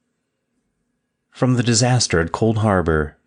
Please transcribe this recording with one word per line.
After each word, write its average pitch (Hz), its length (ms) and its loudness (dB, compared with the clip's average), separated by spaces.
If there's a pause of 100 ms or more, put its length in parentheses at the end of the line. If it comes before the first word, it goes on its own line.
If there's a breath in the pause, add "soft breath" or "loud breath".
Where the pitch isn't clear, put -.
(1300)
From 127 260 -2
the 117 80 0
disaster 117 560 0
at 82 120 -2
Cold 110 280 -2
Harbor, 85 680 0